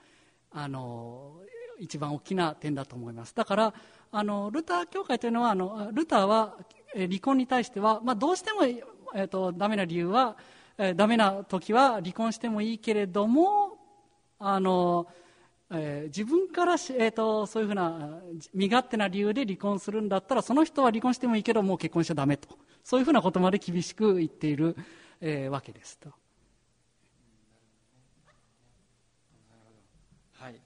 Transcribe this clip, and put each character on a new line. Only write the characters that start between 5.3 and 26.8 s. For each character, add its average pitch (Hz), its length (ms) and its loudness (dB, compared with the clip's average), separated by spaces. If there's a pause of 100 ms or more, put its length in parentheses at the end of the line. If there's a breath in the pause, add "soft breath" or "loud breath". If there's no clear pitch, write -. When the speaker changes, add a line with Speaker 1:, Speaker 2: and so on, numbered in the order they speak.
Speaker 1:
の 233 100 0
は、 240 100 2
あ 196 40 0
の、 208 360 -4
ル 294 140 -2
タ 269 120 2
ー 202 60 6
は、 214 340 2 (380)
え 190 100 -2
ー、 - 20 0
離 185 120 -4
婚 269 180 2
に 254 100 0
対 247 160 2
し - 60 -10
て 196 100 -8
は、 220 240 2
ま 247 100 0
あ、 - 20 -2
ど 262 160 2
う 370 40 2
し - 80 -4
て 440 100 -4
も、 381 120 2 (500)
え 196 80 -2
ー 190 40 -2
と、 185 240 -2
ダ 180 160 0
メ 214 80 0
な 196 100 0
理 165 100 -4
由 175 120 0
は、 269 300 2 (400 loud breath)
え 190 140 0
ー、 175 40 -4
ダ 202 120 4
メ 233 100 4
な 196 260 2
時 196 300 -4
は 262 200 6
離 185 200 -6
婚 226 200 -2
し - 40 -12
て 240 120 -6
も 214 120 -2
い 220 140 -2
い - 20 -6
け 220 160 -2
れ 208 140 0
ど 202 200 0
も、 392 520 4 (580)
あ 196 220 0
の、 180 480 2 (640 loud breath)
え 151 320 -4
ー、 160 60 -8
自 190 160 -4
分 359 240 2
か 349 160 0
ら 349 120 4
し、 - 180 -8
え 226 120 2
ー 214 40 0
と、 220 360 0
そ 220 120 -4
う 220 40 0
い - 20 0
う - 20 -2
ふ 208 40 -2
う 208 40 -2
な 165 460 -4 (320)
身 196 160 2
勝 - 180 2
手 - 80 -4
な 208 120 0
理 185 100 -6
由 208 160 0
で 269 120 -2
離 190 120 -4
婚 202 220 -2
す 202 120 -8
る 214 120 -2
ん 208 60 -4
だ 190 80 0
っ - 80 -4
た 262 100 -2
ら、 240 80 2
そ 233 100 -2
の 302 100 6
人 285 200 0
は 240 80 6
離 214 100 -2
婚 254 140 2
し - 20 -4
て - 80 -4
も 233 100 2
い 214 40 2
い 196 40 -2
け 233 100 0
ど、 214 100 2
も 190 120 2
う - 40 0
結 - 160 -4
婚 165 80 4
し - 40 -2
ち - 40 -4
ゃ - 20 -4
ダ 143 140 0
メ 143 100 2
と。 - 220 -20 (240 soft breath)
そ - 140 2
う - 20 4
い 262 40 2
う - 20 0
ふ - 20 2
う 320 60 6
な 220 100 6
こ 180 80 2
と 185 80 2
ま 185 100 4
で 202 80 4
厳 175 240 -2
し - 120 -8
く 208 240 4
言 165 100 2
っ - 20 -16
て - 160 -6
い 147 100 0
る、 160 200 0 (440 loud breath)
え 147 280 -4
ー、 - 20 -6
わ 139 120 -4
け 117 100 -18
で - 120 -20
す - 140 -20
と。 - 120 -20 (4000)